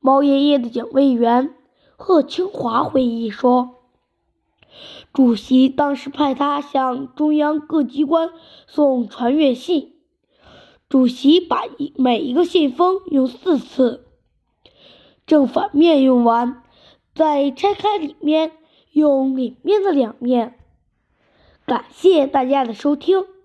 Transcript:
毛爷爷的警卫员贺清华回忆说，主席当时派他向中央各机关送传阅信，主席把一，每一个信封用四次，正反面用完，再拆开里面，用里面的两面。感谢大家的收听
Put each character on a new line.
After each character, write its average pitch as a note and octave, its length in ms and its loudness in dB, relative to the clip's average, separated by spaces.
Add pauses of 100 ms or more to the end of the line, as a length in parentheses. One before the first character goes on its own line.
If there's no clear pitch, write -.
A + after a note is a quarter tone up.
毛 C4+ 220 2
爷 C#4 180 2
爷 C#4+ 180 2
的 A#3+ 100 -6
警 A#3 220 -8
卫 C4+ 220 2
员 A#3+ 420 0 (400)
贺 F4 260 0
清 F#4 280 -6
华 A#3+ 340 -4
回 C4+ 180 -2
忆 A#3 280 -4
说， B3 480 -2 (1400)
主 B3 200 4
席 B3+ 360 2
当 C#4+ 260 -4
时 C4+ 140 -14
派 C#4 260 -2
他 C#4+ 240 -4
向 C4 560 -4
中 D4+ 200 0
央 D4+ 260 -2
各 D#4 200 -2
机 C4+ 220 -2
关 E4 280 0 (360)
送 C4 400 0
传 A#3+ 260 -4
阅 C#4+ 220 2
信， - 400 -6 (920)
主 C4 180 2
席 C#4+ 320 2
把 - 260 -6
一， - 300 -12
每 B3 240 0
一 B3 140 -6
个 E4 100 2
信 D#4+ 300 0
封 F#4 320 0
用 C4+ 200 0
四 C4+ 320 -4
次， A#3 480 -4 (1200)
正 D4 220 2
反 - 240 -4
面 D4+ 300 4
用 B3+ 240 2
完， A#3 380 -2 (520)
再 D4 340 0
拆 G4+ 240 -2
开 G#4 240 -4
里 D4+ 220 -8
面， D#4 320 0 (400)
用 C4+ 440 2
里 B3+ 280 -6
面 G4+ 180 0
的 G4 100 0
两 C#4 280 0
面。 B3 400 -2 (1080)
感 - 260 -4
谢 E4 360 4
大 C4+ 180 -2
家 C4+ 180 0
的 A3+ 120 -6
收 D4 200 -2
听 F#4+ 300 0 (200)